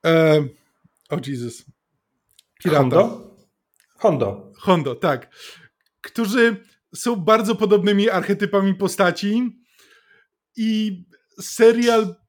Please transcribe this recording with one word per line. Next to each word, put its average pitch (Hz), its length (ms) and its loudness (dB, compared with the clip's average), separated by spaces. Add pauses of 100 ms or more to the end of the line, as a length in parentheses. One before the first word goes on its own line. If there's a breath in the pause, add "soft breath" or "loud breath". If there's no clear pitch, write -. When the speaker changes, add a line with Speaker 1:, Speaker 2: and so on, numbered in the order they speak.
Speaker 1:
e, 160 380 4 (680)
o 147 80 -6 (100)
Jesus, 120 380 -10 (960)
pirata. 151 180 2
Speaker 2:
Hondo? 160 500 0 (680)
Hondo. 120 600 -2
Speaker 1:
Hondo, 151 380 -2
tak. 139 340 -4 (720 loud breath)
Którzy 233 540 -2 (400)
są 240 200 -4
bardzo 214 400 0
podobnymi 202 540 2
archetypami 196 680 -2
postaci 196 680 -2 (1160 soft breath)
i 214 460 -4 (380)
serial 226 760 2 (140)